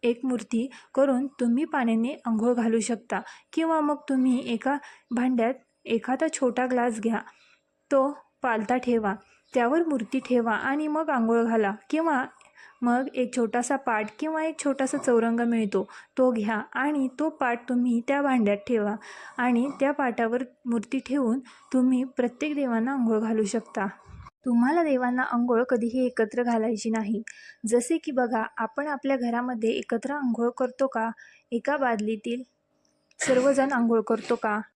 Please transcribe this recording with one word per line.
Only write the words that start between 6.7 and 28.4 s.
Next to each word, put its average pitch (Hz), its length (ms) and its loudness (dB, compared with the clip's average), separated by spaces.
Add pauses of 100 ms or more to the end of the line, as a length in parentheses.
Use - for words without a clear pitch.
घ्या, 226 180 0 (720)
तो 277 280 2 (240)
पालथा 226 340 0
ठेवा, 226 380 0 (400)
त्यावर 262 280 4
मूर्ती 269 360 -2
ठेवा 233 340 0
आणि 285 360 -2
मग 311 220 -2
अंघोळ 233 340 2
घाला 220 300 0 (160)
किंवा 302 340 0 (580)
मग 247 320 2
एक 247 220 -2
छोटासा 240 400 0
पाट 220 300 -2 (120)
किंवा 311 260 -2
एक 320 200 -6
छोटासा 277 340 0
चौरंग 233 420 2
मिळतो, 226 480 0 (300)
तो 254 120 6
घ्या 220 320 0 (100)
आणि 269 360 0 (100)
तो 311 120 0
पाट 247 280 -2 (100)
तुम्ही 247 400 2
त्या 277 140 2
भांड्यात 233 340 2
ठेवा 208 380 -2 (440)
आणि 247 320 2 (100)
त्या 277 120 2
पाटावर 240 500 0 (240)
मूर्ती 233 320 -2
ठेवून 262 400 0 (340)
तुम्ही 254 320 4
प्रत्येक 262 500 -2
देवांना 247 380 0
अंघोळ 226 260 2
घालू 220 260 0
शकता. 208 420 -4 (580)
तुम्हाला 254 380 4
देवांना 254 400 2
अंघोळ 240 400 2
कधीही 247 440 0
एकत्र 233 360 -2
घालायची 226 480 0
नाही. 220 320 -2 (440)
जसे 247 320 2
की 311 140 -6
बघा, 240 300 0 (140)